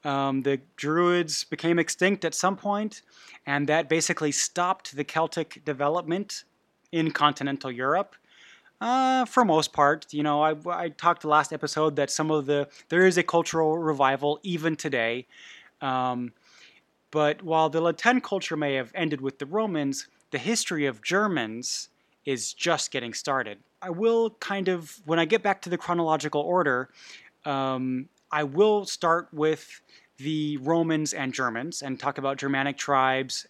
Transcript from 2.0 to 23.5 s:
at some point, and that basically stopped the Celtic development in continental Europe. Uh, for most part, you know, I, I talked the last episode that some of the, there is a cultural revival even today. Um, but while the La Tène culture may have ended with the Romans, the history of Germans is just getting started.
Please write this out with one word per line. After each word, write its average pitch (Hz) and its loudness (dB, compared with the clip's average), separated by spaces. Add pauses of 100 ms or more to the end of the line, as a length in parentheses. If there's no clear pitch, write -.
at 160 -2
some 190 0
point, 202 -4 (440)
and 143 -2
that 151 2
basically 160 0
stopped - -2
the 143 -4
Celtic 160 -4
development 160 -2 (480)
in 160 0
continental 139 0
Europe. 139 -2 (680)
Uh, 262 0
for 240 4
most 160 2
part, 147 2
you 147 -2
know, 147 2
I, 156 2 (120)
I 170 -4
talked 165 0
the 156 -6
last 151 4
episode 156 0
that 143 0
some 156 -2
of 151 0
the, 143 0 (220)
there 175 6
is 175 6
a 175 4
cultural 160 2
revival 143 2
even 165 -2
today. 123 -2 (560)
Um, 127 -2 (760)
but 151 2
while 160 4
the 156 0
La 165 2
Tène 247 2
culture 185 -4
may 143 0
have 127 -4
ended 156 -2
with 135 -6
the 143 -8
Romans, 156 -4 (240)
the 147 -4
history 165 -2
of 120 -4
Germans 139 -2 (360)
is 127 -4
just 165 -2
getting 120 -6
started. 117 -4 (220)